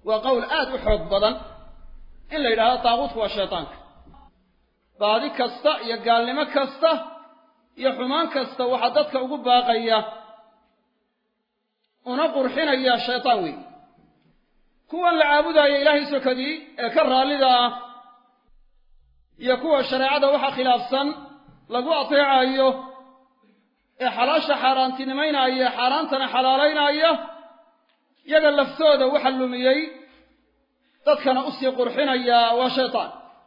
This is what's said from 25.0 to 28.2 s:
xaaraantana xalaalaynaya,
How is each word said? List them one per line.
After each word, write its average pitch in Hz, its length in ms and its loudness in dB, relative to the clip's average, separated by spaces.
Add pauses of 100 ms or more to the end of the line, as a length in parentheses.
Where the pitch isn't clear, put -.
xaaraantana 262 560 -2
xalaalaynaya, 294 840 2 (1160)